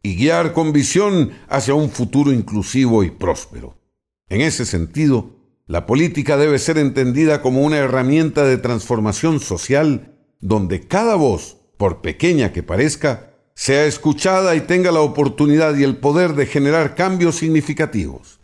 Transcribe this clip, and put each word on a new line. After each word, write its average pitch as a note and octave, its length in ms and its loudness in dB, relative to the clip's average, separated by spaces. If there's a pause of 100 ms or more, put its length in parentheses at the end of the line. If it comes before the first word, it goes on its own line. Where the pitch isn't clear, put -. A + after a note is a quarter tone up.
y F#2+ 140 -6
guiar D#3+ 380 2
con D#3 180 0
visión E3 600 2 (180)
hacia C3+ 240 0
un D3+ 160 0
futuro C3+ 420 0
inclusivo A2+ 720 0
y E2 80 -2
próspero. - 640 -8 (520)
En G2 100 -2
ese C#3 260 -2
sentido, A#2 720 -2 (320)
la F2 180 -4
política C#3+ 520 0
debe D3 200 2
ser D#3+ 200 -2
entendida C#3+ 640 0
como C3 220 2
una D3+ 140 2
herramienta C#3 680 0
de C3 120 2
transformación A#2+ 840 -2
social C#3 760 -2 (240)
donde F#2+ 480 -2
cada A3 280 0
voz, B2+ 420 -2 (180)
por G2 240 -2
pequeña C3 540 0
que F2 100 -6
parezca, C3 680 -4 (220)
sea C#3+ 300 2
escuchada E3+ 680 0
y D3+ 60 0
tenga F3+ 320 0
la D#3 80 2
oportunidad D3 760 2
y C#3 80 2
el C3+ 140 0
poder D#3 360 2
de C#3 120 0
generar C#3+ 500 0
cambios F3 400 0
significativos. D3 1080 -4